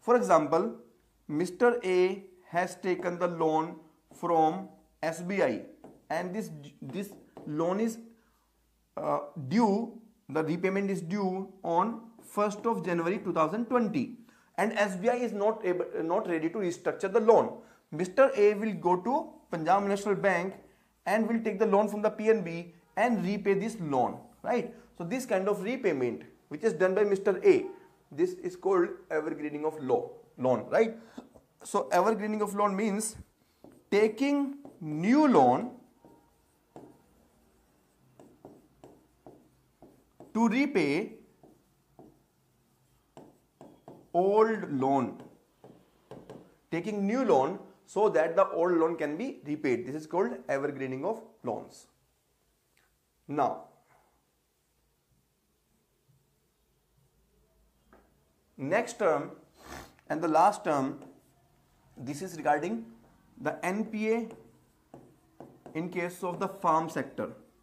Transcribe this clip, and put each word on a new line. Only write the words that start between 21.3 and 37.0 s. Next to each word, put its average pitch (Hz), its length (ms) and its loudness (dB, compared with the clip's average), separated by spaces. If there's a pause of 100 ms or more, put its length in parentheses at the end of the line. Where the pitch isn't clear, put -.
take 196 120 -4
the 220 140 4
loan 208 140 4
from 208 140 -6
the 208 80 2
P 214 180 -2
N 220 140 6
B 170 320 -8 (220)
and 214 280 2
repay 202 300 0
this 220 260 -2
loan, 135 380 0 (240)
right? - 320 -2 (240)
So 175 60 -8
this 233 280 -6
kind 190 160 0
of 196 140 -2
repayment, 160 600 -2 (260)
which 151 160 -10
is 220 80 2
done 185 220 2
by 208 100 4
Mister 196 360 0 (120)
A, - 140 4 (440)
this 175 220 0 (180)
is - 60 -16
called 180 320 2 (220)
evergreening 151 540 -4
of 156 140 -4 (120)
law, - 200 2 (280)
loan, 123 320 0
right? 220 260 2 (680)
So - 300 -2
evergreening 208 500 2
of 196 120 -4
loan 202 220 2
means 214 400 -2 (760)
taking 269 640 2 (240)
new 185 480 4
loan 143 420 6 (4000)